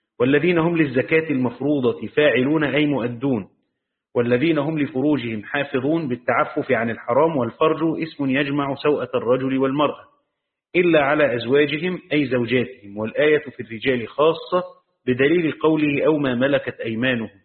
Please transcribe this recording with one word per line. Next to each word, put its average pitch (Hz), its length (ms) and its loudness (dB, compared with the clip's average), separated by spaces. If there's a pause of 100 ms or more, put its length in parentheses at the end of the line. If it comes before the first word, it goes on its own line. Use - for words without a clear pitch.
(200)
"والذين 147 380 4
هم 170 180 2
للزكاة 156 540 0
المفروضة 127 760 0 (100)
فاعلون"، 147 480 2
أي 143 220 0
مؤدون. 123 640 -2 (680)
"والذين 123 420 2
هم 151 200 -2
لفروجهم 127 640 -2
حافظون"، 143 680 -2
بالتعفف 131 640 -2
عن 117 180 0
الحرام، 139 460 0
والفرج 151 680 0
اسم 139 280 -6
يجمع 139 440 -2
سوءة 123 400 -2
الرجل 131 440 0
والمرأة، 135 460 0 (720)
إلا 165 280 4
على 139 320 2
أزواجهم، 147 640 0 (140)
أي 147 140 0
زوجاتهم. 120 680 -2
والآية 143 420 0
في 131 220 -10
الرجال 113 480 -4
خاصة 160 540 0 (440)
بدليل 143 460 2
قوله: 151 540 0
"أو 151 120 2
ما 135 160 0
ملكت 131 460 -2
أيمانهم 113 640 -4